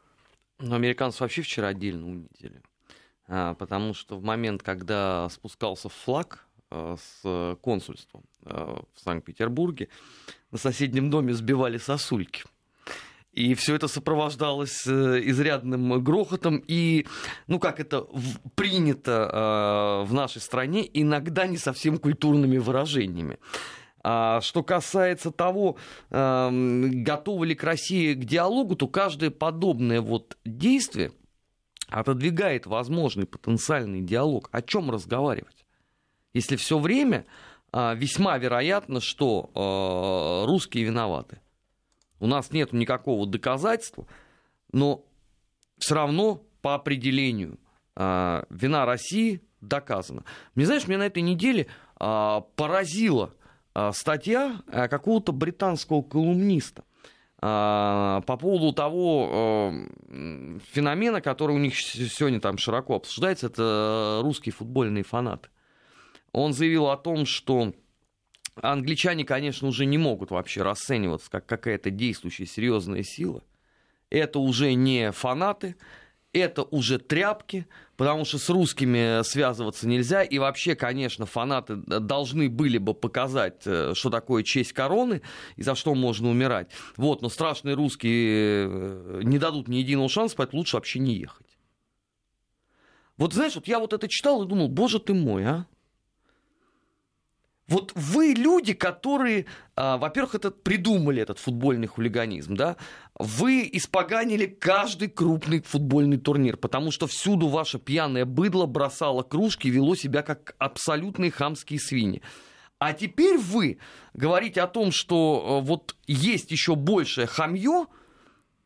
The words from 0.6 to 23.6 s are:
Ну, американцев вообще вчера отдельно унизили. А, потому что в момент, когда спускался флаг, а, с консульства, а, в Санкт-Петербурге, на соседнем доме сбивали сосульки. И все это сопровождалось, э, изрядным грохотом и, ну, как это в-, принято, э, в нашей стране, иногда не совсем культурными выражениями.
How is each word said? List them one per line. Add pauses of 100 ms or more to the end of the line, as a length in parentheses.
Ну,
американцев
вообще
вчера
отдельно
унизили. (640)
А,
потому
что
в
момент,
когда
спускался
флаг, (240)
а,
с
консульства, (220)
а, (120)
в
Санкт-Петербурге, (640)
на
соседнем
доме
сбивали
сосульки. (880)
И
все
это
сопровождалось,
э,
изрядным
грохотом
и, (400)
ну,
как
это (100)
в-,
принято,
э,
в
нашей
стране,
иногда
не
совсем
культурными
выражениями. (640)